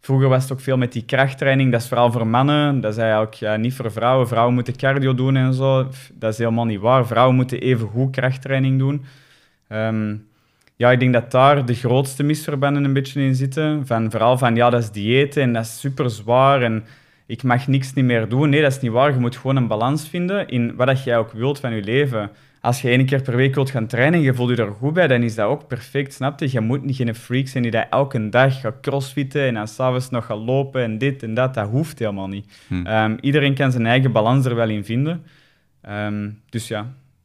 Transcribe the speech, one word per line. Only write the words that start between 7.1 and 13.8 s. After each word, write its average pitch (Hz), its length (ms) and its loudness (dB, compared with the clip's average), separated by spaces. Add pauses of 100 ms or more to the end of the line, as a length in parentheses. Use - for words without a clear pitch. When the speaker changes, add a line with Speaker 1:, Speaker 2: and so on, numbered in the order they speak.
Speaker 1:
moeten 127 260 0
even 113 260 0
goed 127 240 -2
krachttraining 131 680 -2
doen. 139 260 -2 (640)
Ehm, 110 480 -4 (600)
ja, 120 160 4
ik 127 80 6
denk 127 140 4
dat 117 180 2
daar 139 340 6
de 120 80 0
grootste 131 500 0
misverbanden 143 600 0
een 139 100 0
beetje 135 280 -2
in 135 140 2
zitten. 143 520 -2